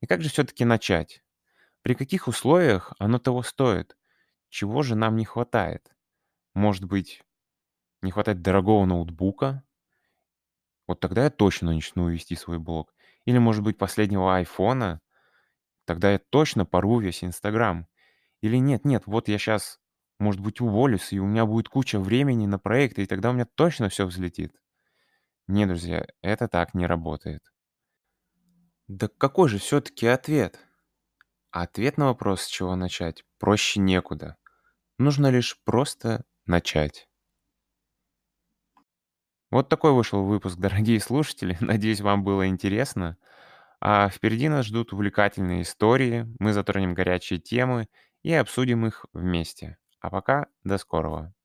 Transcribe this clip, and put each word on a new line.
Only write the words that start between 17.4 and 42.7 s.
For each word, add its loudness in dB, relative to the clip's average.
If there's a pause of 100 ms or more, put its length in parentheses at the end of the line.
Или 0
нет, 2
нет, 0
вот -2
я 0
щас, -4 (400)
может 0
быть, -6
уволюсь, 0
и -2
у 0
меня 2
будет -2
куча -2
времени 2
на 0
проекты, 0
и -4
тогда -2
у 0
меня -2
точно 0
все -2
взлетит. -8 (920)
Не, 2
друзья, -4 (160)
это -2
так -2
не 0
работает. -4 (1500)
Да -6
какой 2
же -2
все-таки -2
ответ? 0 (920)
Ответ -4
на 2
вопрос, -2
с -10
чего -4
начать, -6 (160)
проще 2
некуда. 0 (640)
Нужно 4
лишь 0
просто -2 (200)
начать. -2 (2500)
Вот 2
такой 4
вышел 2
выпуск, -2
<laughs> -16
дорогие 2
слушатели. -2
Надеюсь, 0
вам 2
было 0
интересно. -2 (640)